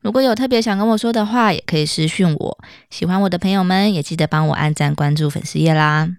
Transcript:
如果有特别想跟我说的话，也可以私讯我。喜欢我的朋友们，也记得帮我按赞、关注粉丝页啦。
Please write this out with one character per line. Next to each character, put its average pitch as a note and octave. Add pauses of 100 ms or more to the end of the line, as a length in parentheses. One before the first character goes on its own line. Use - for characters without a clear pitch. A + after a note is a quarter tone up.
如 G#3+
果 B3+
有 B3
特 B3+
别 B3+
想 A3
跟 G#3
我 A3
说 A#3
的 A3
话， A3
也 -
可 E3
以 D3+
私 D#3
讯 D#3+
我。 - (320)
喜 -
欢 F#3
我 G3
的 F3+
朋 F#3
友 G3
们， F#3+
也 D3+
记 D#3+
得 D#3
帮 D#3
我 C#3+
按 D3+
赞、 D3
关 D3
注 D3+
粉 -
丝 -
页 D#3+
啦。 D#3